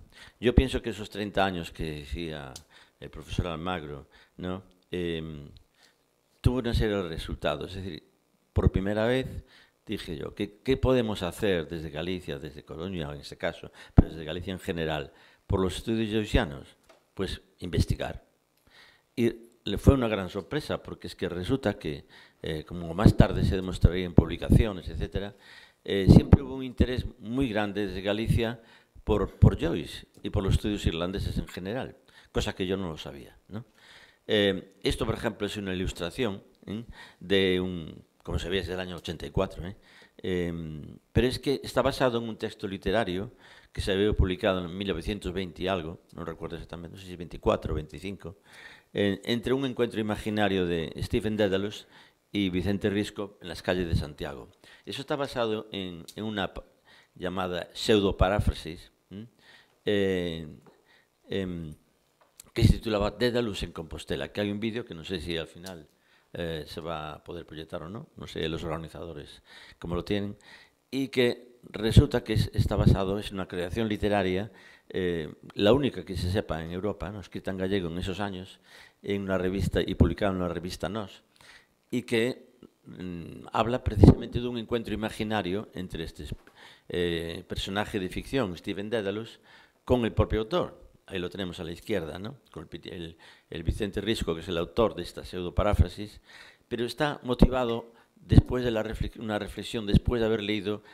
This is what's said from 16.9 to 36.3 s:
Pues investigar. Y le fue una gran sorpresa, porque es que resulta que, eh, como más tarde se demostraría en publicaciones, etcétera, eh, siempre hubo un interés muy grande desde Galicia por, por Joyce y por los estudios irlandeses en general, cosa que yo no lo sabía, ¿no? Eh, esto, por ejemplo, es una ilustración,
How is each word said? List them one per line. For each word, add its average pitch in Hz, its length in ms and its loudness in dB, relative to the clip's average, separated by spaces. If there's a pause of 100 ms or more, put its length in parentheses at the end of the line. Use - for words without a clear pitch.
Pues - 280 -6 (180)
investigar. - 680 -2 (880)
Y 117 160 4 (340)
le 98 120 0
fue - 160 8
una 127 140 4
gran 95 220 0
sorpresa, 98 540 -4
porque 85 240 -10
es - 80 -10
que 92 140 -4
resulta 101 480 0
que, 76 280 -6 (360)
eh, 78 240 -4
como 85 280 -8
más - 220 8
tarde 92 300 6
se 98 100 2
demostraría 92 500 2
en 85 80 -6
publicaciones, 85 760 4
etcétera, 98 460 -6 (480)
eh, 95 260 4
siempre - 320 10
hubo 131 140 -8
un 135 80 -8
interés 123 420 0 (140)
muy 120 300 -2
grande 104 380 0
desde 92 140 -6
Galicia 113 600 0 (420)
por, 98 360 0
por 101 200 8
Joyce - 480 -4 (140)
y - 80 -6
por 101 140 0
los 95 100 4
estudios 104 320 0
irlandeses 90 520 0
en 85 100 -4
general, 98 500 -8 (340)
cosa 113 220 -2
que 95 120 -2
yo 92 120 0
no 95 120 -4
lo 76 80 -6
sabía, 98 400 -14 (100)
¿no? 110 180 -12 (600)
Eh, 101 580 2
esto, 139 220 0
por 107 100 0
ejemplo, 104 300 -4
es 98 120 -6
una 95 160 -4
ilustración, 92 680 -2 (240)